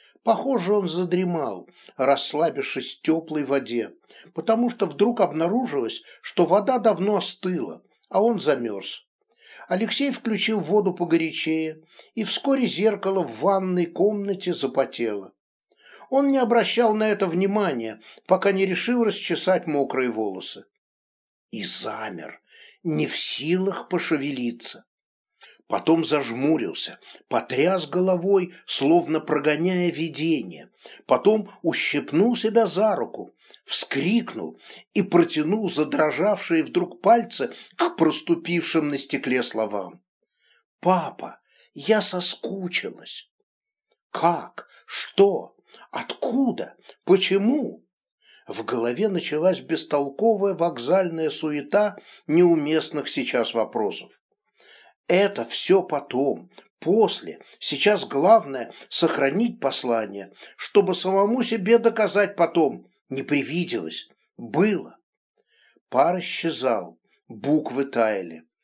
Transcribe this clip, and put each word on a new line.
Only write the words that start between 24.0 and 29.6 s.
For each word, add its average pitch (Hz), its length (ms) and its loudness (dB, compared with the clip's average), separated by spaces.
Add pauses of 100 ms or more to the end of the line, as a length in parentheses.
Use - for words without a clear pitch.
Потом 160 360 2
зажмурился, 135 960 -2 (300)
потряс 151 580 0
головой, 180 680 0 (100)
словно 160 560 2
прогоняя 151 720 0